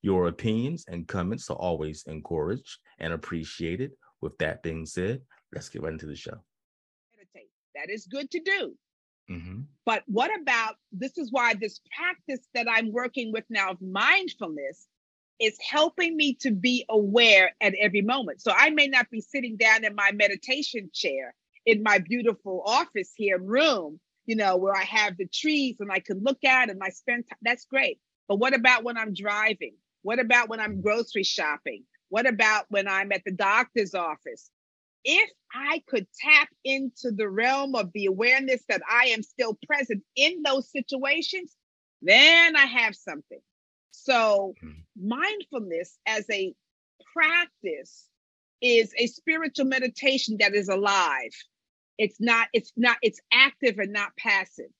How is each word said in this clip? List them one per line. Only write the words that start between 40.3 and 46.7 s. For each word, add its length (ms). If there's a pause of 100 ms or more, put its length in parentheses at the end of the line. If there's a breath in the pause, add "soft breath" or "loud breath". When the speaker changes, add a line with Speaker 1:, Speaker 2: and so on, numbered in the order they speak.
Speaker 2:
those 280
situations, 840 (480)
then 520
I 120
have 280
something. 460 (480)
So 640 (100)
Speaker 1:
Mm. 200 (120)
Speaker 2:
mindfulness 1080
as 240
a 240 (580)